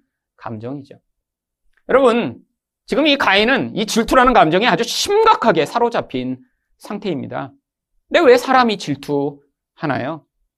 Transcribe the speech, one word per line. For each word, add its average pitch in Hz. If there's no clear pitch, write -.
감정이죠. 117
여러분, 233
지금 262
이 277
가인은 202
이 214
질투라는 247
감정에 185
아주 220
심각하게 403
사로잡힌 135
상태입니다. 139
근데 330
왜 262
사람이 247
질투하나요? 143